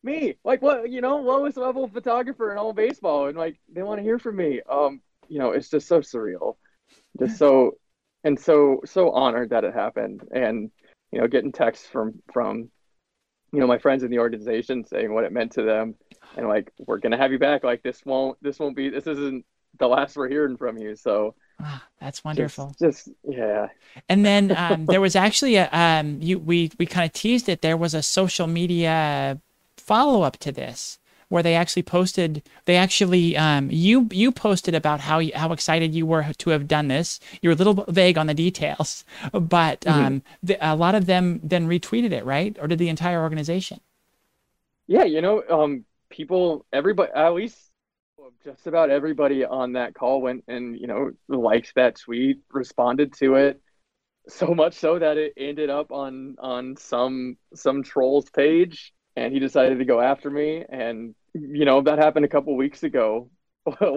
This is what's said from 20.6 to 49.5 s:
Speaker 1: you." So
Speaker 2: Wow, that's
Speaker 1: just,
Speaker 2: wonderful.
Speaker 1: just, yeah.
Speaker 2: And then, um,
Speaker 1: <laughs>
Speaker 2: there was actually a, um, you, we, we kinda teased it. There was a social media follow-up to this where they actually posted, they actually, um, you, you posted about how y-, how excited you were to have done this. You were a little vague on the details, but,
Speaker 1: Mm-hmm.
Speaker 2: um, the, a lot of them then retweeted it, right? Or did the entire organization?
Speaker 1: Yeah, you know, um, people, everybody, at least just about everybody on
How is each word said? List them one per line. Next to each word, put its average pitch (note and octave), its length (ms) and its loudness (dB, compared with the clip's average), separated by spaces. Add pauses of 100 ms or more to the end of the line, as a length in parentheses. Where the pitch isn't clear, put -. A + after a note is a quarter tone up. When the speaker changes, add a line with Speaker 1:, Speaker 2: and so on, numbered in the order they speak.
Speaker 1:
you." G#2+ 200 -10
So G#2+ 380 -2 (260)
Speaker 2:
Wow, D3 200 -12 (200)
that's C#3+ 180 -12
Speaker 1:
just, - 60 -16
Speaker 2:
wonderful. D3 540 -6
Speaker 1:
just, D#3 300 0 (180)
yeah. A2 420 -4 (400)
Speaker 2:
And G3+ 180 4
then, G3+ 300 4
um, E3+ 300 0
Speaker 1:
<laughs> - 0 -
Speaker 2:
there F#3 140 4
was G3 160 2
actually G#3+ 400 2
a, F3 160 4
um, D#3 480 2
you, F3 200 -2
we, E3 380 0
we F3 60 0
kinda E3+ 240 -2
teased A#3+ 400 0
it. F3+ 140 -2
There D#3+ 140 2
was D#3+ 180 -2
a D#3 80 -2
social F3+ 460 0
media D#3+ 920 0 (360)
follow-up A3 600 2
to C#3+ 140 -8
this B2+ 460 -12 (320)
where E3+ 120 2
they E3+ 120 2
actually F3 280 0
posted, F3 600 -2 (240)
they F3 100 4
actually, F3+ 600 4
um, D3 340 2
you, G#3+ 420 4
you G#3+ 180 2
posted F#3 440 0
about D3+ 260 0
how D#3 180 0
y-, D#3+ 160 0
how E3 180 -2
excited D#3+ 420 0
you E3 120 0
were D#3+ 200 0 (120)
to - 120 -2
have D3 180 0
done D3+ 200 2
this. D3 300 -2 (220)
You E3+ 80 2
were E3 60 6
a - 20 4
little G3 320 2
vague F3+ 300 4
on D#3 80 2
the D3+ 80 0
details, D#3 680 -4 (280)
but, E3 480 2
Speaker 1:
Mm-hmm. D3 260 2
Speaker 2:
um, C3+ 160 -2 (200)
the, F#3 180 0
a D#3 160 0
lot F3 180 4
of G3 120 2
them F3+ 360 2
then E3 260 0
retweeted G3+ 440 0
it, A2+ 120 -4
right? D#3 360 -2
Or D3+ 80 -6
did E3+ 100 0
the F3 120 0
entire E3+ 320 -2
organization? D#3+ 580 -4 (1080)
Speaker 1:
Yeah, A3+ 180 4
you D#3+ 160 2
know, G3 280 2
um, D3 360 0 (260)
people, E3 640 -2
everybody, F3+ 400 0
at D#3+ 220 4
least G#3+ 240 -6 (840)
just C#3 220 -20
about D#3+ 240 2
everybody C#3 540 2
on B2 280 -4